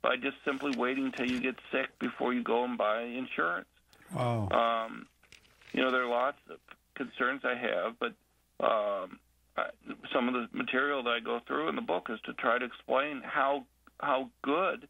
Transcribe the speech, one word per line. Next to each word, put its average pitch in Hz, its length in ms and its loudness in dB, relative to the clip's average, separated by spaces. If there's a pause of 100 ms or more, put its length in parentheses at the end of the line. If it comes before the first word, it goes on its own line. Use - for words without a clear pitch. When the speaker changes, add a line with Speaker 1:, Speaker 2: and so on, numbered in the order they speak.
Speaker 1:
by 127 140 4
just 135 280 -4
simply 139 320 0
waiting 131 300 0
until 123 220 -2
you 127 120 0
get 127 160 -2 (160)
sick 131 260 -2
before 123 340 -2
you 123 100 0
go 117 220 2
and 123 140 -4
buy 110 240 2
insurance. 131 640 -2 (460)
Speaker 2:
Wow. 120 380 0
Speaker 1:
Um, 113 580 2 (640)
you 135 100 2
know, 131 80 4
there 127 120 4
are 123 60 0
lots 123 300 0 (100)
of 82 100 -14 (360)
concerns 131 500 -2
I 123 100 0
have, 113 440 -2
but, 117 160 -2 (500)
um, 101 540 0 (380)
I, - 140 -2 (420)
some 123 160 2
of 127 60 0
the 117 220 -2
material 131 460 0
that 120 80 0
I 117 100 0
go 117 200 -2
through 147 300 -2
in 143 60 -2
the 123 60 -2
book 175 280 -2
is 110 160 -4
to - 80 -6
try 123 240 2
to 127 60 0
explain 131 580 -2
how, 139 420 2 (340)
how 131 320 0 (120)
good 147 480 0